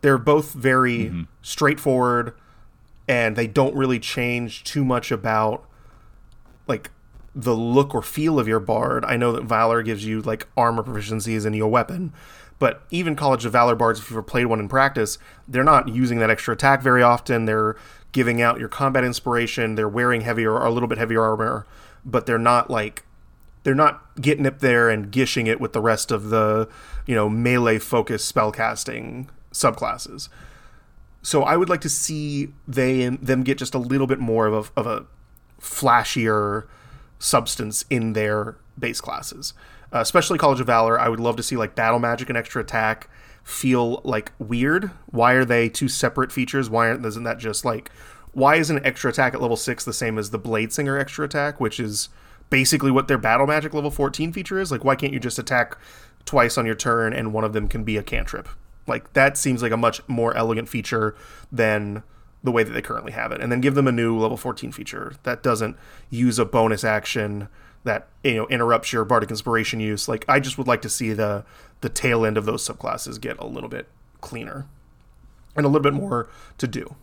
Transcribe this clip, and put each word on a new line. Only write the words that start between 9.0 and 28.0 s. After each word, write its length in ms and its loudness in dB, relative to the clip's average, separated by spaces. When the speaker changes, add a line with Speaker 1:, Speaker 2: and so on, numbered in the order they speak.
Speaker 1:
I 120 0
know 140 2
that 120 -4
Valor 380 2
gives 240 -4
you, 160 -2
like, 260 -4
armor 260 2
proficiencies 640 -4
in 80 0
your 160 0
weapon, 440 0
but 320 0
even 240 0
College 300 2
of 80 -2
Valor 220 6
bards, 240 2
if 60 -14
you've 120 -10
ever 60 -4
played 220 0
one 140 0
in 100 -6
practice, 480 0
they're 160 0
not 260 6
using 300 0
that 100 4
extra 240 0
attack 280 2
very 200 6
often. 440 4
They're 300 0
giving 300 2
out 180 2
your 100 -8
combat 340 0
inspiration. 720 -2
They're 140 0
wearing 320 2
heavier, 360 0
a 120 2
little 180 0
bit 120 -2
heavier 240 2
armor, 420 0
but 200 -2
they're 120 0
not, 320 4
like, 340 -4
they're 100 2
not 480 2
getting 240 2
up 140 -2
there 300 4
and 220 -2
gishing 360 0
it 120 0
with 140 -4
the 80 0
rest 300 0
of 180 -2
the, 400 2
you 80 0
know, 120 2
melee 520 2
focused 540 -2